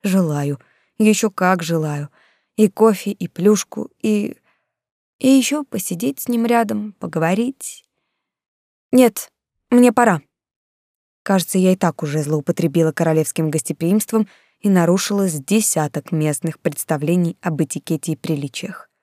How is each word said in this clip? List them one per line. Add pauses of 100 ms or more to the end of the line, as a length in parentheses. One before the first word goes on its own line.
«Желаю, (380)
ещё
как
желаю. (460)
И
кофе,
и
плюшку, (100)
и... (800)
и
ещё
посидеть
с
ним
рядом,
поговорить. (1040)
Нет, (400)
мне
пора». (1000)
Кажется,
я
и
так
уже
злоупотребила
королевским
гостеприимством (320)
и
нарушила
с
десяток
местных
представлений
об
этикете
и
приличиях. (140)